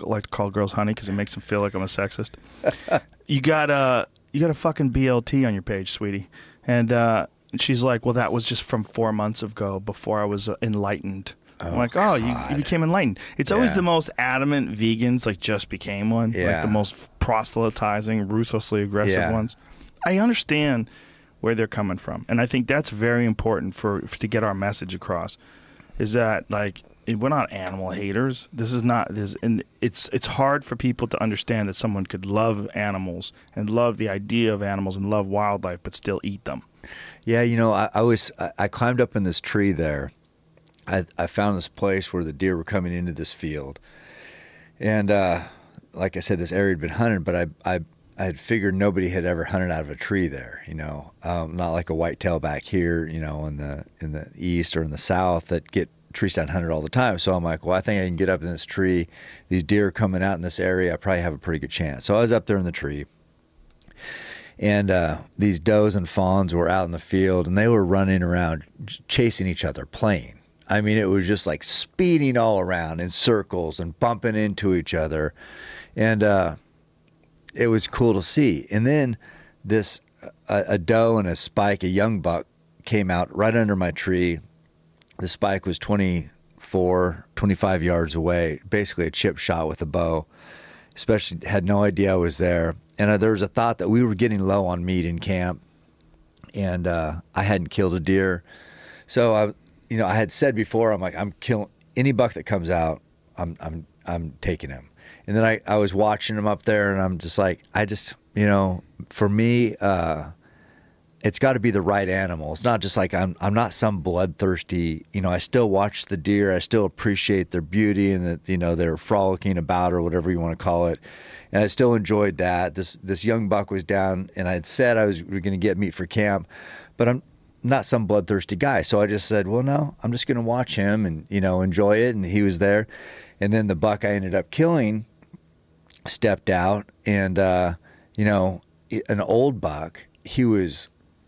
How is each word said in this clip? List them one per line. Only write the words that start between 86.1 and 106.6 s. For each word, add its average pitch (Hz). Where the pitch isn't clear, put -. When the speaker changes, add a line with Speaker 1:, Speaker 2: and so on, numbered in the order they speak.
Speaker 2:
twenty-five 95
yards 85
away, 82
basically 98
a 76
chip 85
shot 82
with 76
a 82
bow. 82
Especially 104
had 95
no 101
idea 98
I -
was 85
there. 85
And, 104
uh, 104
there 110
was 98
a 101
thought 117
that 90
we 117
were 107
getting 107
low 95
on 87
meat 90
in 85
camp. 90
And, 90
uh, 80
I 98
hadn't 98
killed 92
a 92
deer. 92
So, 117
I, 107
you 113
know, 107
I 95
had 110
said 135
before, 110
I'm 95
like, 92
"I'm 101
killing 104
any 135
buck 117
that 82
comes 87
out, 82
I'm, 82
I'm, 80
I'm 85
taking 78
him." 67
And 101
then 113
I, 110
I 104
was 101
watching 107
him 104
up 104